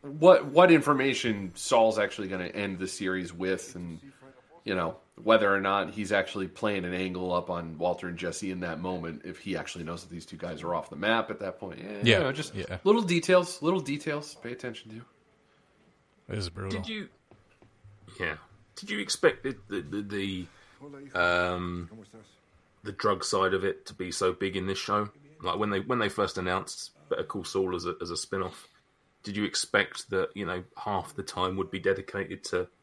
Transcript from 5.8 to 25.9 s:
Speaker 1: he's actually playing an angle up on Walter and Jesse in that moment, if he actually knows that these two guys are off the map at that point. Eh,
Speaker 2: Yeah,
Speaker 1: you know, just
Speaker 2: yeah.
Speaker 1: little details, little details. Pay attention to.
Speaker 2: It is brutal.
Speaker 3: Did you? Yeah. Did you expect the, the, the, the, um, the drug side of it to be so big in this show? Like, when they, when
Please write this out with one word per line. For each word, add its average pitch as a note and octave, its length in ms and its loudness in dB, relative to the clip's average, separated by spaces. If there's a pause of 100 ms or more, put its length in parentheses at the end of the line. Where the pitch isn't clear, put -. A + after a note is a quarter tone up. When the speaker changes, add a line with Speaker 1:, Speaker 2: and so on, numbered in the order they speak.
Speaker 1:
he's G2+ 200 -6
actually G2 380 0
playing G2+ 380 -2
an F2+ 80 -4
angle F2+ 400 -4
up F2 160 -2
on E2 260 -6
Walter F2 320 -2
and F2 80 -8
Jesse F2+ 340 -6
in F#2 100 -6
that E2 200 -6
moment, E2+ 440 -6
if F#2 140 -12
he F#2+ 180 -6
actually D#2+ 280 -8
knows E2+ 180 -8
that - 80 -20
these E2+ 140 -12
two - 140 -16
guys E2+ 240 -8
are E2+ 120 -2
off D#2 140 -4
the - 80 -14
map A2 340 2
at - 100 -8
that F#2+ 200 -8
point. F2+ 200 -12
Eh, G2+ 220 -12
Speaker 2:
Yeah, A2 160 6
Speaker 1:
you D#3 60 2
know, C3 80 0
just D3+ 220 -8
Speaker 2:
yeah. F#2 280 -6
Speaker 1:
little A3 200 6
details, F3+ 580 4
little F3 200 2
details. D3 560 -6
Pay A#2+ 160 -10
attention A#2 380 -10
to. - 1400 -20
Speaker 2:
It A2 60 -4
is F2+ 100 -4
brutal. F#2+ 320 -6
Speaker 3:
Did - 80 -8
you? G#3+ 200 -8 (1120)
Yeah. D#2+ 180 -2 (400)
Did G3 120 -14
you G#3 120 -4
expect - 420 2
the, C3+ 120 -4 (140)
the, F#2+ 140 -4
the, G2 640 -6 (680)
the, F#2 80 -2
um, F2 680 2 (920)
the G2+ 100 -8
drug G2 300 0
side F#2+ 300 4
of F#2+ 120 2
it - 220 -2
to - 80 -16
be F2+ 180 -8
so F#2 200 2
big F#2+ 240 -2
in F#2 100 -2
this F#2+ 120 -2
show? G#2 320 -2 (320)
Like, F2+ 160 -2
when G#2+ 120 0
they, G2 100 2
when B2 180 -2